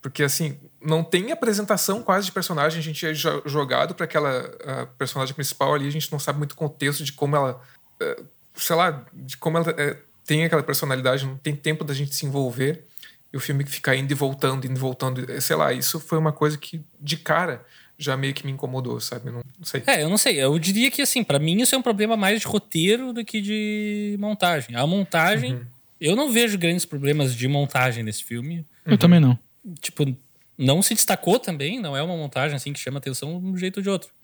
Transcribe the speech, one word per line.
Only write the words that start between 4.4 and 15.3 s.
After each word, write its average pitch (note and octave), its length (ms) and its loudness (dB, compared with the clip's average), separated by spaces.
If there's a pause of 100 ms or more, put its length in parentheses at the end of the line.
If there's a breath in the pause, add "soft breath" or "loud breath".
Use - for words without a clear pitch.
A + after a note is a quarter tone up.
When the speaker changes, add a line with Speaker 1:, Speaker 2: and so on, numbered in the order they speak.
Speaker 1:
ah, C3 220 -6 (120)
personagem C3 360 -4
principal C#3+ 400 0
ali, C#3 120 0
a C#3+ 60 -2
gente D3+ 180 -4
não D3+ 80 -4
sabe C#3+ 200 -2
muito D3 140 -4
o - 40 -16
contexto C#3+ 480 -2
de C#3+ 80 -6
como C#3+ 240 0
ela, C3 240 0 (400 loud breath)
eh, C#2+ 220 -4 (340)
sei - 200 -2
lá, D#3+ 360 2
de - 240 -14
como D#3+ 220 -2
ela, E3 200 0
eh, C#3+ 180 -2 (280)
tem D3+ 200 2
aquela D#3+ 180 2
personalidade, C3+ 640 0
não C3+ 100 -8
tem D3 200 -4
tempo D#3 280 -2
da D3 100 -4
gente C#3 200 -4
se - 120 -4
envolver. C3+ 580 -2 (480 loud breath)
E - 40 -8
o C3+ 40 -4
filme C#3+ 260 0
fica - 300 0
indo C3+ 140 -2
e D3 40 2
voltando, C3+ 520 0
indo C3 100 -2
e - 40 -2
voltando, B2+ 500 -4